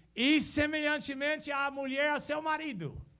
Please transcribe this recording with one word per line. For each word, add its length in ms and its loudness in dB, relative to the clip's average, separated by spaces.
"E 280 4
semelhantemente 1120 0
a 180 0
mulher 400 0
a 80 2
seu 240 -2
marido." 580 -4